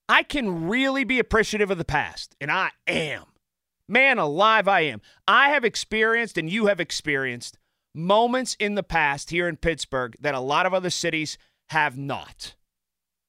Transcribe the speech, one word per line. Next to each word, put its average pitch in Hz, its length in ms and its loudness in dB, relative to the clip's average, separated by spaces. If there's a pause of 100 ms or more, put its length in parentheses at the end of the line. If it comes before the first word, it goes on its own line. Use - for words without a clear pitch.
I 262 140 4
can 190 460 -2
really 262 360 0
be 254 140 0
appreciative 214 540 0
of 180 80 -2
the 147 60 -6
past, 127 540 -4
and 143 120 -6
I 175 200 -2 (140)
am. 156 400 -4 (640)
Man 254 300 4
alive, 190 500 4
I 196 140 4
am. 123 200 -2 (260)
I 247 220 6
have 285 160 2
experienced, 220 720 -2
and 160 120 -4
you 208 180 0
have 202 120 2
experienced, 135 800 -6 (360)
moments 226 640 2
in 208 180 -2
the 196 80 0
past 147 460 0
here 175 180 -2
in 165 100 -6
Pittsburgh 131 640 -4
that 143 120 -2
a 131 60 -4
lot 143 260 0
of 185 80 0
other 185 160 -2
cities 160 480 -4 (320)
have 147 280 0
not. 135 580 -10 (720)